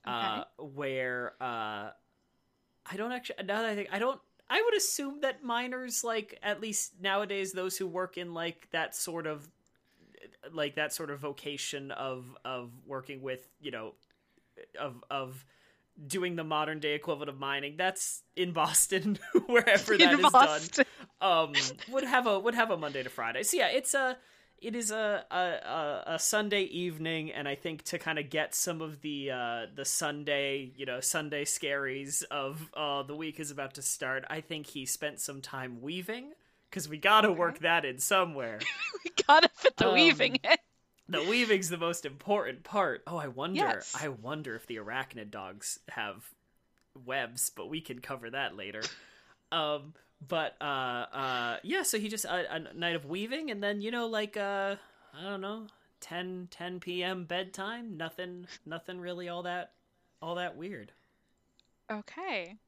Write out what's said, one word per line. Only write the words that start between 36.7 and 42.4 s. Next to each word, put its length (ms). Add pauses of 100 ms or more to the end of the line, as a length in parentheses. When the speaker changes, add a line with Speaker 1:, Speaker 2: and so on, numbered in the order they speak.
Speaker 1:
'cause 180
we 80
gotta 340
work 280
Speaker 2:
Okay. 0
Speaker 1:
that 260
in 140
somewhere. 680
Speaker 2:
<laughs> 360
We 60 (160)
gotta 280
fit 220
the 120
Speaker 1:
Um, 20
Speaker 2:
weaving 520
in. 140 (520)
Speaker 1:
the 140
weaving's 460
the 80
most 280
important 580